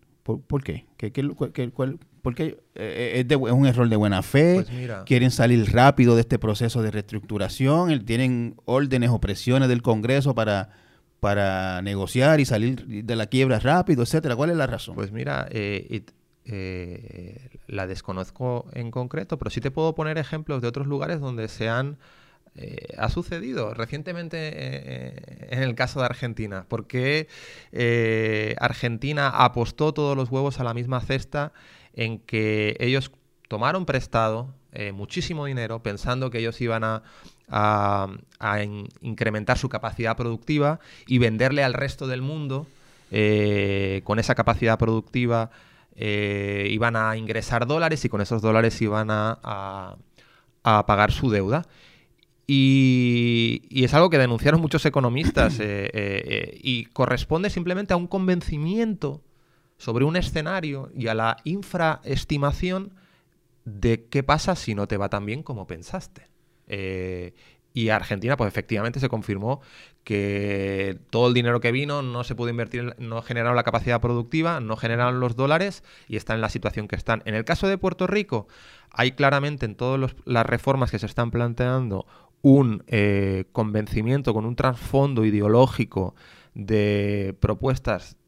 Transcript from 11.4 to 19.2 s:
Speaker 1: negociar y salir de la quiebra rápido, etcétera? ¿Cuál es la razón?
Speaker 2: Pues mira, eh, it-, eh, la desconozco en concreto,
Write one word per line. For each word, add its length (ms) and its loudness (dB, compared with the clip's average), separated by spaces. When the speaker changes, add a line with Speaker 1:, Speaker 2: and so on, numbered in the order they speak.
Speaker 1:
negociar 580 2
y 40 2
salir 600 -2
de 100 -4
la 120 -2
quiebra 340 2
rápido, 420 2
etcétera? 320 0
¿Cuál 160 0
es 60 0
la 100 0
razón? 300 -8
Speaker 2:
Pues 160 -6
mira, 380 -6
eh, 380 -6
it-, 220 -8
eh, 1040 -12
la 180 -6
desconozco 840 -8
en 180 -8
concreto, 480 -8